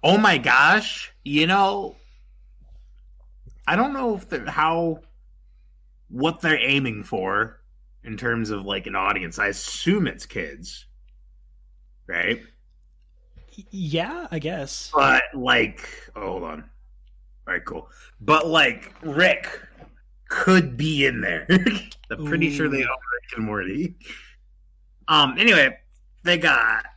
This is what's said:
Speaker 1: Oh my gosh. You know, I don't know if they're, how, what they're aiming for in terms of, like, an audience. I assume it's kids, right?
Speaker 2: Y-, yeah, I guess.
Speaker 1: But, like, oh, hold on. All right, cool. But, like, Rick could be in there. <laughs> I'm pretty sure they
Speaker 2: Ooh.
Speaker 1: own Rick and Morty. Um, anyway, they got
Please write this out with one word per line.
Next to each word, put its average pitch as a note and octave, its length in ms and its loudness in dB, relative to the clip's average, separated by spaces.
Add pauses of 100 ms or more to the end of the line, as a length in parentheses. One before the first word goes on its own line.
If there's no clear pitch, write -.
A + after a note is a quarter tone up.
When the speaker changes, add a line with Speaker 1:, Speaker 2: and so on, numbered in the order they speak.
Speaker 1:
Oh F3 160 6
my G3+ 180 6
gosh. C#3 720 4 (140)
You D3 220 2
know, G3 500 2 (1700)
I D#3 80 0
don't C4 200 0
know A#3+ 220 -2
if F#3 120 -12
they're, C3 220 -6
how, D#3+ 500 0 (1080)
what D#3 340 -2
they're D#3 200 2
aiming B2+ 420 0
for G2+ 560 -2 (440)
in A2 140 -10
terms A#2 320 -2
of, G2+ 160 -6
like, G2 200 -6
an G2 100 -6
audience. F#2 420 -2
I G#2 100 0
assume E3+ 580 -2
it's - 200 -8
kids, D#2+ 600 -12 (1200)
right? F2+ 360 -4 (1120)
Speaker 2:
Y-, F#3+ 140 -20
yeah, F#3 600 -6
I E3 80 -6
guess. D3+ 560 -10
Speaker 1:
But, C3+ 280 4 (120)
like, B2 540 -2 (280)
oh, G#2+ 40 -14 (120)
hold F#2 120 -8
on. D#2 160 -12 (840)
All F2+ 80 -4
right, F2 100 -4
cool. - 260 -12 (300)
But, D3+ 260 2
like, D3+ 460 2 (100)
Rick D#3+ 460 2 (800)
could F3 480 2
be C#3+ 300 0
in B2 160 0
there. F2 260 -4
<laughs> F#3 640 0
I'm D3+ 160 -8
pretty E3 280 0
sure D3+ 140 0
they C#3 140 -2
Speaker 2:
Ooh. - 0 -
Speaker 1:
own B2 60 -2
Rick B2 480 -8
and A2 100 -4
Morty. G#2 480 -6 (1120)
Um, C#3+ 300 4
anyway, E3+ 380 6 (480)
they F3 140 2
got A#2 460 2 (120)